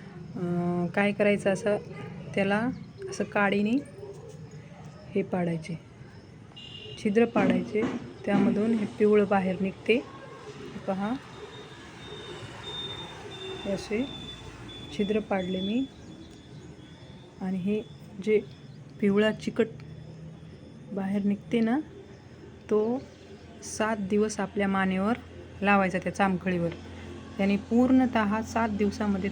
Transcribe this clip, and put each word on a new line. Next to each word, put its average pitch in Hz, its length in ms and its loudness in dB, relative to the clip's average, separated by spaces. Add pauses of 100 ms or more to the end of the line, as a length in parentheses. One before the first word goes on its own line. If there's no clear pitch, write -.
(360)
अ, 175 500 2
काय 202 260 2
करायचं 202 400 4
असं, 202 240 2 (580)
त्याला 202 340 2 (420)
असं - 140 -4
काडीने 202 520 4 (1400)
हे 196 80 4
पाडायचे, 170 580 -2 (1200)
छिद्र 220 200 6
पाडायचे, 226 840 2 (180)
त्यामधून 202 480 4
हे 214 120 0 (120)
पिवळं 208 320 8
बाहेर 190 300 4
निघते. 208 440 2 (840)
पहा, 196 260 0 (2500)
हे 202 80 -2
असे 208 340 -2 (920)
छिद्र 208 220 2
पाडले 190 400 -2
मी, 214 240 0 (1600)
आणि 190 180 -2
हे 202 240 0 (420)
जे 214 160 6 (600)
पिवळा 208 320 6
चिकट 220 340 0 (1300)
बाहेर 196 320 0
निघते 202 360 0
ना, 226 180 4 (920)
तो 220 320 2 (600)
सात 220 340 0
दिवस 208 440 2
आपल्या 196 280 0
मानेवर 190 460 2 (480)
लावायचा, 196 360 6
त्या 175 160 -2
चामखळीवर. 180 560 2 (680)
त्याने 202 180 4
पूर्णतः 233 840 6
सात 226 260 0
दिवसामध्ये 202 640 2